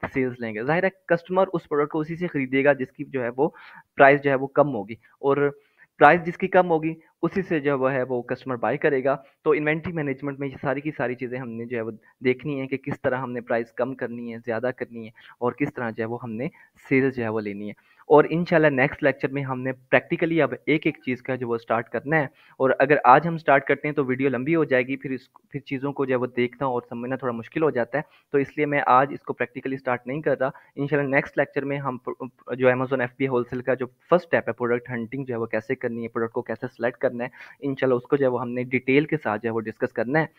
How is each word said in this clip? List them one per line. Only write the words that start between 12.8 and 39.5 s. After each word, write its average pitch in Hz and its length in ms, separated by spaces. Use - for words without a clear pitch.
तरह 127 160
हमने 123 220
प्राइस 117 300
कम 131 240
करनी 120 360
है, 113 80
ज़्यादा 120 320
करनी 117 360
है, 113 60
और 120 180
किस 143 100
तरह 120 220
जो 113 120
है, 110 60
वो 117 80
हमने 117 340
सेल 135 220
जो 123 120
है, 113 60
वो 110 100
लेनी 104 300
है। 101 60
और 151 180
इंशाल्लाह 160 440
नेक्स्ट 139 320
लेक्चर 139 280
में 139 120
हमने 131 300
practically 165 680
अब 127 180
एक-एक 156 360
चीज़ 127 180
का 131 140
जो 123 100
वो 117 120
स्टार्ट 113 300
करना 135 280
है। 143 140
और 131 100
अगर 139 360
आज 147 200
हम 165 100
स्टार्ट 143 280
करते 143 240
हैं, 151 60
तो 147 100
वीडियो 131 260
लंबी 131 220
हो 160 120
जाएगी, 127 320
फिर 135 160
इस, 123 160
फिर 139 80
चीज़ों 139 320
को 139 140
जो 131 80
है, - 20
वो 123 100
देखना 123 420
और 123 220
समझना 123 260
थोड़ा 123 160
मुश्किल 113 300
हो 151 80
जाता 123 280
है। 151 60
तो 143 60
इसलिए 147 280
मैं 143 220
आज 135 240
इसको - 200
practically 131 460
स्टार्ट 123 280
नहीं 147 160
कर 143 160
रहा। 131 140
इंशाल्लाह 143 320
नेक्स्ट 139 300
लेक्चर 139 260
में 139 140
हम 131 300
प्र-, 127 480
जो 127 140
Amazon 127 300
एफ़बीए 123 280
होलसेल 123 320
का 127 140
जो 127 120
फर्स्ट 180 160
स्टेप 117 200
है, 117 60
प्रोडक्ट 120 380
हंटिंग 127 360
जो 123 80
है, 113 40
वो 113 80
कैसे 113 280
करनी 117 280
है, 113 60
प्रोडक्ट 117 240
को 123 100
कैसे 117 260
सिलेक्ट 120 300
करना 120 260
है, 127 60
इंशाल्लाह 131 340
उसको 131 200
जो 139 80
है, 127 60
वो 120 80
हमने 123 260
डिटेल 131 400
के 156 120
साथ 107 220
जो 117 100
है, 113 40